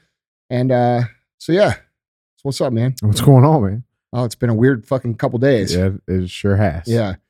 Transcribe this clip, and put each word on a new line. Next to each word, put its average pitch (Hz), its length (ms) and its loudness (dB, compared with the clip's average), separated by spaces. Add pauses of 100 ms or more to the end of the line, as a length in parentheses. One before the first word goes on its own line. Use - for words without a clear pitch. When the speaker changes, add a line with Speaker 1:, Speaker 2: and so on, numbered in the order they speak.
(480)
Speaker 1:
And, 127 240 -2
uh, 123 300 2 (360)
so - 140 -6
yeah, 180 200 2
so - 680 -20
what's 139 180 -6
up, 143 120 -2
man? 123 300 -2
Speaker 2:
What's 107 180 0
going 135 240 6
on, 151 200 2
man? 101 200 -4 (280)
Speaker 1:
Oh, 123 120 -4
it's 113 120 -8
been 123 120 -2
a 117 60 0
weird 120 320 2
fucking 123 300 -4
couple 123 240 -4
days. 113 340 0
Speaker 2:
Yeah, 92 160 0 (160)
it 92 240 -4
sure 101 260 -2
has. 85 300 0
Speaker 1:
Yeah. 113 300 -2 (140)